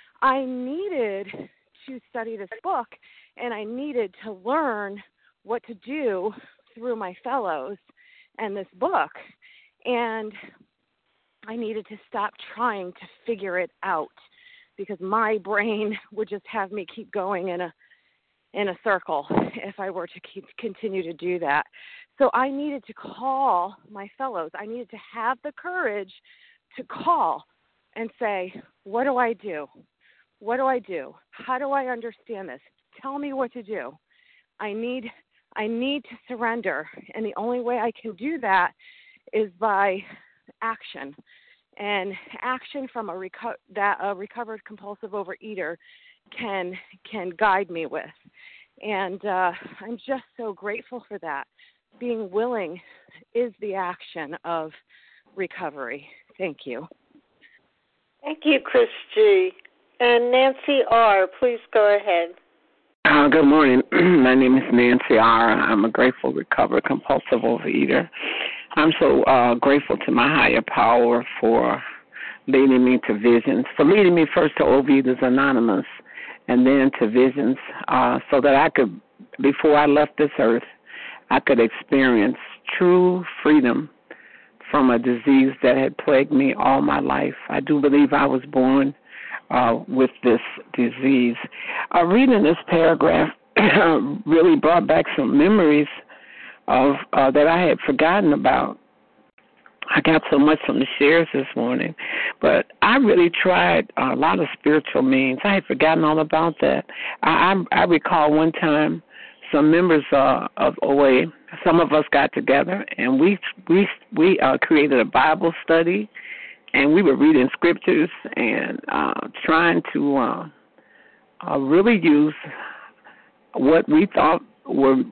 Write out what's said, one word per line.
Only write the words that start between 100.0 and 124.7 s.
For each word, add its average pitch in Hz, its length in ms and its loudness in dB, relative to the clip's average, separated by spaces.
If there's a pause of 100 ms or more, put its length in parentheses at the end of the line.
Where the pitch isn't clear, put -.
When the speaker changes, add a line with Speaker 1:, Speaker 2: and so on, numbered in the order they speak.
Speaker 3:
got 156 300 2
so 147 80 4
much 151 260 4
from 113 140 -2
the 135 80 0 (120)
shares 156 360 4
this 135 120 -2 (100)
morning, 127 400 -4 (440)
but - 260 2 (140)
I 226 160 4
really 180 320 6
tried 175 680 0
a - 180 -2
lot 165 240 0
of 160 80 -2 (100)
spiritual 143 460 0
means. 131 400 2
I 202 120 0
had 190 100 0
forgotten 156 400 0
all 156 160 2
about 160 400 0
that. 135 260 -2 (380)
I, 175 300 2 (180)
I, - 80 2
I 175 40 4
recall 160 480 2
one 156 200 2
time 156 500 0 (500)
some 151 160 4
members, 165 440 4
uh, 135 340 2 (120)
of - 240 0
O 139 220 4
A, 135 220 4 (380)
some 170 160 4
of 156 120 2
us 151 200 2
got 143 200 2
together, 143 540 0 (120)
and 127 200 0
we, 185 180 4 (320)
we, 190 200 4 (280)
we, 180 220 4
uh, 135 200 2
created 143 420 2
a 110 40 2
Bible 156 480 0 (120)
study, 170 440 0 (640)
and 143 220 2
we 196 80 6
were 139 140 4
reading 139 360 4
scriptures 170 580 0 (260)
and, - 420 -4 (140)
uh, 71 220 -2 (300)
trying 170 380 2 (100)
to, 143 240 -2
uh, 131 320 -4 (1000)
uh, 143 100 -2
really 185 420 4
use 151 340 4 (1200)
what 151 340 2
we 156 260 4
thought 160 260 2 (260)
were 135 460 2